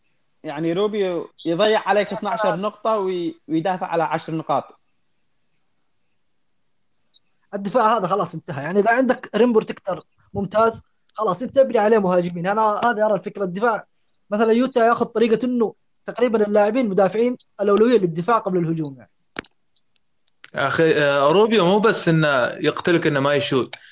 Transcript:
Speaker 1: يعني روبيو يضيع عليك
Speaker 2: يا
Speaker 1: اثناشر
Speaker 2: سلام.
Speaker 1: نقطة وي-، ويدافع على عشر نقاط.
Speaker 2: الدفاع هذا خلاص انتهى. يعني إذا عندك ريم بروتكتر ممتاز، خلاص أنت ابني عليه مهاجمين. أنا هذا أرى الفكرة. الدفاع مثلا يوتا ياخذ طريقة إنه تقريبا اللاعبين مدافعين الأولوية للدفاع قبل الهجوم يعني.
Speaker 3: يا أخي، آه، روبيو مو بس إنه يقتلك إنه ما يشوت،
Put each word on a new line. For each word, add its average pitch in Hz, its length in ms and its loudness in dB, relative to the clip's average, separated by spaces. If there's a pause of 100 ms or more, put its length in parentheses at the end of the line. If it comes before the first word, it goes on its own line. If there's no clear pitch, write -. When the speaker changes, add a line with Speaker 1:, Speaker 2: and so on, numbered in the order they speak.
(440)
Speaker 1:
يعني 156 280 -4
روبيو 190 580 -4 (140)
يضيع 202 440 0
عليك 202 240 0
Speaker 2:
يا 180 60 -6
Speaker 1:
اثناشر 202 240 -4
Speaker 2:
سلام. 185 180 0
Speaker 1:
نقطة 214 300 -4
وي-، 185 440 -2 (140)
ويدافع 175 380 -2
على 165 160 -2
عشر 160 320 -6
نقاط. 151 460 -4 (2750)
Speaker 2:
الدفاع 220 420 0
هذا 190 100 -2
خلاص 185 280 -2
انتهى. 151 280 -10
يعني 190 180 0
إذا 208 100 2
عندك 240 460 0
ريم 240 160 4
بروتكتر 196 500 -2 (320)
ممتاز، 214 480 0 (320)
خلاص 208 280 -2
أنت 254 160 0
ابني 240 200 4
عليه 220 200 4
مهاجمين. 180 480 0
أنا 208 380 0
هذا 214 220 2
أرى 214 80 2
الفكرة. 196 300 -6
الدفاع 196 400 -2 (460)
مثلا 208 220 0
يوتا 247 340 2
ياخذ 233 200 0
طريقة 220 400 0
إنه 240 280 -2 (300)
تقريبا 214 420 0
اللاعبين 208 420 2
مدافعين 202 480 0 (240)
الأولوية 208 380 4
للدفاع 175 400 0
قبل 190 200 -2
الهجوم 160 400 -4
يعني. 110 120 -20 (1400)
Speaker 3:
يا 139 120 -2
أخي، 160 360 2
آه، 143 300 2
روبيو 214 320 4
مو 190 140 4
بس 208 300 0
إنه 151 360 2
يقتلك 160 640 -2
إنه 147 140 0
ما 143 140 0
يشوت، 135 400 -2 (180)